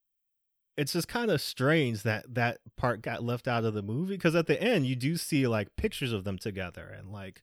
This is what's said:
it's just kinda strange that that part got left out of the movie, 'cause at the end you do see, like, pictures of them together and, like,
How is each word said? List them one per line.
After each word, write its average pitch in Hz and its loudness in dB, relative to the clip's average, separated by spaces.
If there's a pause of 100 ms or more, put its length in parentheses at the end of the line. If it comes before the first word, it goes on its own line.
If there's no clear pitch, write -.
(800)
it's 143 -2
just 175 0
kinda 233 2
strange 131 2
that 113 -2
that 120 0 (160)
part 117 0
got 117 -4
left 120 -2
out 117 2
of 110 2
the 104 -2
movie, 151 -2
'cause 175 2
at 165 2
the 147 2
end 196 4
you 131 2
do 135 0
see, 139 2
like, 107 0
pictures 143 -2
of 101 -2
them 95 -4
together 92 -8
and, 98 -16
like, 95 -14